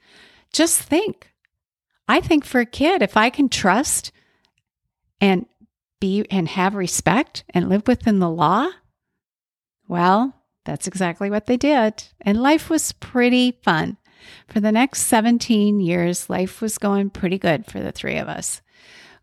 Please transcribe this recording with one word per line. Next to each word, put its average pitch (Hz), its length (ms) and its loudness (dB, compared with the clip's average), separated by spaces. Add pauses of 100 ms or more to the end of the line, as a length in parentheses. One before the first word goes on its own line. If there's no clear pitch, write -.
(540)
Just 330 260 0
think." - 540 -4 (760)
I 302 140 2
think 302 240 0
for - 140 -2
a 233 80 0
kid, 320 340 0
if 202 160 0
I 226 140 4
can 277 180 0
trust - 600 0 (1120)
and 190 240 2 (560)
be, 202 280 -2
and 185 200 0
have 196 260 -2
respect 190 760 -2
and 180 180 0
live 202 180 0
within 226 320 2
the 175 100 2
law, 170 380 2 (1200)
well, 185 460 2 (320)
that's 147 220 -8
exactly 185 420 -4
what 208 160 -4
they 247 100 0
did. 247 480 2 (160)
And 214 240 0
life 311 260 2
was 320 220 -2
pretty 247 600 0 (120)
fun. 170 340 0 (500)
For - 120 -4
the 214 140 2
next 240 300 0
seventeen 220 760 2
years, 175 500 -2
life 190 320 -4
was 220 160 -6
going 196 340 -2
pretty 185 260 -4
good 156 280 -2
for - 140 -12
the - 140 -8
three - 240 -8
of - 100 -8
us. - 340 -10 (600)